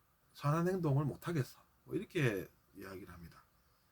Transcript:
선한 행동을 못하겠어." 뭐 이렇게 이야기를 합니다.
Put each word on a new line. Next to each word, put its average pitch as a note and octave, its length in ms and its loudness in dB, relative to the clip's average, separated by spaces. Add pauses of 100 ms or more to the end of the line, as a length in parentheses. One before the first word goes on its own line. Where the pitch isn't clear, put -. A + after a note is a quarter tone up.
(340)
선한 D#3+ 360 2
행동을 D#3 340 4
못하겠어." C3+ 580 -2 (220)
뭐 B2+ 120 -6
이렇게 C3 540 0 (260)
이야기를 F#2+ 380 -14
합니다. E2+ 300 -18 (480)